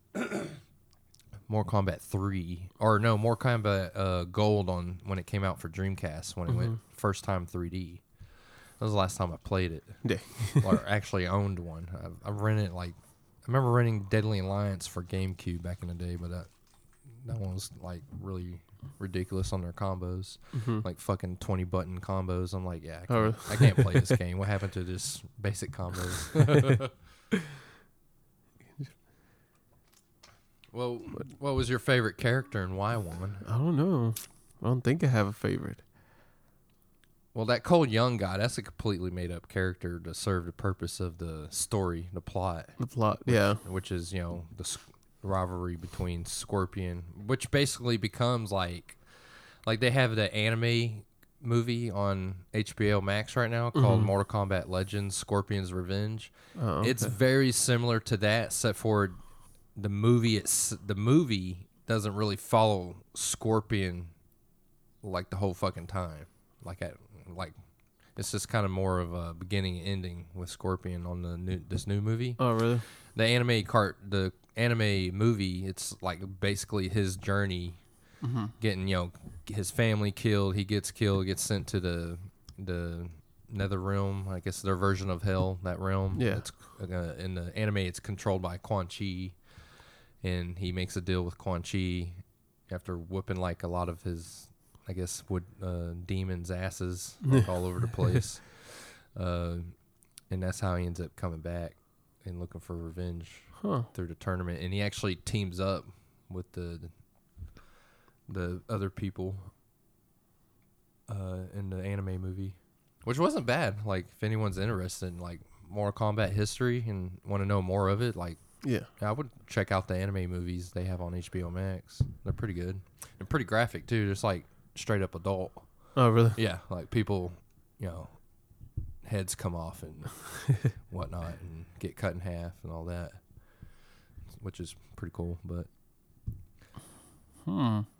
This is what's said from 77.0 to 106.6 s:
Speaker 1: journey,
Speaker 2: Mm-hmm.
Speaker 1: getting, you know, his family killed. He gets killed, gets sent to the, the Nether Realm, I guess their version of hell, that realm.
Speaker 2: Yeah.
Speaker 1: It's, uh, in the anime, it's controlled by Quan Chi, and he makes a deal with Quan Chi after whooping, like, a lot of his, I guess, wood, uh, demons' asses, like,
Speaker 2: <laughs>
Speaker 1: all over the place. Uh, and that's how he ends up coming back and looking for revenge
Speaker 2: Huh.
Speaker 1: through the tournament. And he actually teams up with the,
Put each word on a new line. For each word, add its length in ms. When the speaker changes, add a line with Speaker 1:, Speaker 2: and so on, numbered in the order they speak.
Speaker 1:
journey, 580
Speaker 2:
Mm-hmm. 200
Speaker 1:
getting, 260
you 80
know, 160
his 240
family 420
killed. 440
He 80
gets 260
killed, 380
gets 160
sent 240
to 120
the, 380
the 500
Nether 320
Realm, 480
I 120
guess 240
their 120
version 360
of 100
hell, 400
that 180
realm. 400
Speaker 2:
Yeah. 180
Speaker 1:
It's, 140
uh, 380
in 160
the 200
anime, 220
it's 220
controlled 420
by 160
Quan 300
Chi, 460
and 340
he 140
makes 260
a 40
deal 200
with 160
Quan 240
Chi 520
after 260
whooping, 400
like, 240
a 60
lot 200
of 140
his, 480
I 60
guess, 360
wood, 140
uh, 280
demons' 420
asses, 760
like, 240
Speaker 2:
<laughs> 0
Speaker 1:
all 180
over 140
the 80
place. 540
Uh, 420
and 100
that's 180
how 160
he 120
ends 120
up 160
coming 260
back 340
and 140
looking 220
for 140
revenge 680
Speaker 2:
Huh. 220
Speaker 1:
through 140
the 80
tournament. 480
And 100
he 80
actually 360
teams 420
up 260
with 220
the, 260